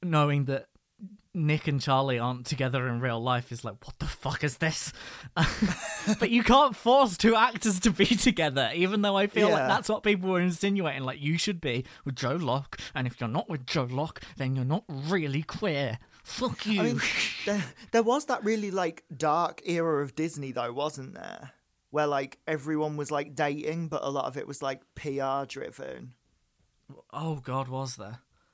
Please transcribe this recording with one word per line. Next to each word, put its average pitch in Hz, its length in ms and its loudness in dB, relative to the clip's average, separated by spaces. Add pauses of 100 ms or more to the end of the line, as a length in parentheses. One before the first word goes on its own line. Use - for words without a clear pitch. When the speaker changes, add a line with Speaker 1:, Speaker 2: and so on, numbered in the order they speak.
Speaker 1:
knowing 147 440 4
that 135 220 -4 (680)
Nick 151 340 0
and 143 100 0
Charlie 135 400 2
aren't 123 280 -2
together 131 420 0
in 120 120 -2
real 117 220 -2
life 123 300 -2
is 120 140 -10
like, 104 180 -10
what - 140 -14
the - 80 -4
fuck - 360 -4
is 143 160 0
this? - 360 -2 (420)
<laughs> - 840 0
But 233 100 2
you 233 120 4
can't 262 320 8
force 247 440 6
two 226 180 6
actors 220 440 4
to 220 100 6
be 196 160 4
together, 151 680 4
even 185 280 2
though 202 140 2
I 196 100 4
feel 208 240 4
like - 80 4
Speaker 2:
Yeah. 131 100 2
Speaker 1:
that's 220 220 2
what 214 140 0
people 190 260 2
were 180 100 4
insinuating. 175 640 0
Like, 127 180 -6
you 147 160 2
should 175 240 -2
be 131 240 -2 (220)
with 135 100 -4
Joe 135 200 -2
Locke, 139 420 -2 (160)
and 127 120 -2
if 120 140 -8
you're 120 80 -2
not 139 220 -4
with 135 160 -6
Joe 131 240 0
Locke, 143 320 -6 (160)
then 131 180 -2
you're 131 80 -2
not 151 240 -2
really 151 540 -2
queer. 143 560 -2 (260)
Fuck - 400 -4
you. 208 160 2
Speaker 2:
I - 40 4
mean, 165 160 0 (440)
there, 202 200 0 (260)
there 233 140 4
was 254 220 2
that 247 180 -2
really, 214 260 0
like, 180 340 -2 (100)
dark 156 520 2
era 165 360 2
of 139 120 -6
Disney, 147 380 -4
though, 120 200 -4
wasn't 139 420 -6
there? 85 360 -14 (400)
Where, 151 160 2
like, 139 400 -2
everyone 151 500 -2
was, 143 140 -6
like, 151 240 -4
dating, 151 540 -2
but 151 160 -4
a 139 60 -2
lot 139 160 -2
of 131 100 -8
it 143 100 -8
was, 139 160 -8
like, 135 200 -6 (120)
P 139 240 -6
R 135 280 -2
driven. 127 680 -12 (1000)
Speaker 1:
Oh, 156 240 -4
God, 131 320 -6
was 131 280 -6
there? 110 220 -14 (360)